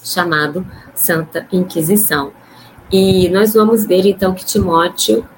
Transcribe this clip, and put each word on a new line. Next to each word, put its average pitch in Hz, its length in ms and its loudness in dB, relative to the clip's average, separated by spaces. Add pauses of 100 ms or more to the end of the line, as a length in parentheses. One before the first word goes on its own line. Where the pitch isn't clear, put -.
chamado 165 640 -4 (280)
Santa 165 580 -4
Inquisição. 170 800 -2 (600)
E 190 380 4
nós 208 240 2
vamos 220 320 4
ver, 185 200 2
então, 190 300 0
que - 100 -14
Timóteo, 185 800 0 (100)